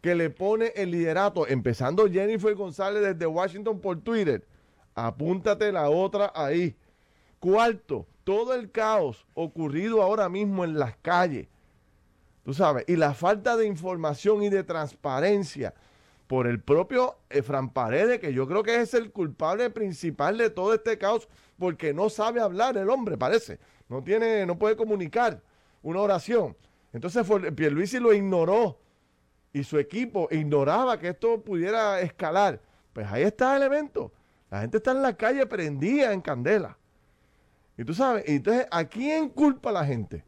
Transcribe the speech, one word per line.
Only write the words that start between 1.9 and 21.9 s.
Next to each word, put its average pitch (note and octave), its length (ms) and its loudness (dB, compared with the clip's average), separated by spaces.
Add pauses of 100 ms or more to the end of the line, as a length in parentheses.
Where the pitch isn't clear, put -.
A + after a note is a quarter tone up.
Jennifer G3+ 460 0
González G3+ 480 -4
desde F#3 240 0
Washington F#3 540 -2
por F3+ 220 -4
Twitter. G3 440 0 (480)
Apúntate F#3 760 -2
la D#3 180 0
otra F#3+ 460 0
ahí. D#3+ 400 -2 (640)
Cuarto, G3 680 0 (160)
todo A3+ 300 -2
el A#3+ 180 -6
caos G#3+ 600 0
ocurrido E3 680 -2
ahora G3 280 2
mismo G3 340 -2
en D#3 160 -4
las B2 180 -2
calles, E3+ 500 0 (960)
tú B2+ 100 -8
sabes, D3 340 2
y F3 80 2
la D3+ 180 2
falta G#3 440 0
de A3+ 100 2
información F3+ 760 -2
y G#3 60 2
de G3 140 2
transparencia D3+ 1080 -2 (540)
por B2+ 200 2
el A#2+ 120 0
propio F#3 580 2 (120)
Efraín C3+ 400 -2
Paredes, D3+ 500 0
que D3+ 140 -4
yo C3 140 -2
creo F#3+ 160 0
que A#3 180 0
es A3+ 140 -4
el A#3 160 0
culpable F#3 580 -2
principal F3+ 680 -4
de A3+ 120 2
todo G#3 240 0
este A3 240 0
caos, G#3+ 300 -2 (320)
porque E3 340 -2